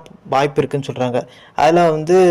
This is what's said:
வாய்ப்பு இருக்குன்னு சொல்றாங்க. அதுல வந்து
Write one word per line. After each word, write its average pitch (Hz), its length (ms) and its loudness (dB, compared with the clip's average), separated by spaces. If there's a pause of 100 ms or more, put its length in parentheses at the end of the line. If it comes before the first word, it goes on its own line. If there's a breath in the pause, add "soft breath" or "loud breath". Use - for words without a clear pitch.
(300)
வாய்ப்பு 143 300 -2
இருக்குன்னு 139 280 -6
சொல்றாங்க. 123 320 -4 (360 loud breath)
அதுல 170 340 2
வந்து 156 260 0 (140)